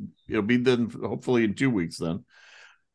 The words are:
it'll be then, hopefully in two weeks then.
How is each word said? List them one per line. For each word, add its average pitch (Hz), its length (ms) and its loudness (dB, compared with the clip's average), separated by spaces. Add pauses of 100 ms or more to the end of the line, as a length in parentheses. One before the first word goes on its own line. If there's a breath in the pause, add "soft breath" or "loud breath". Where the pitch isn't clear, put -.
(280)
it'll 107 140 0
be 120 160 4
then, 120 320 2
hopefully 117 540 0
in 104 100 0
two 135 160 0
weeks 85 280 -2
then. 85 260 -4 (720 soft breath)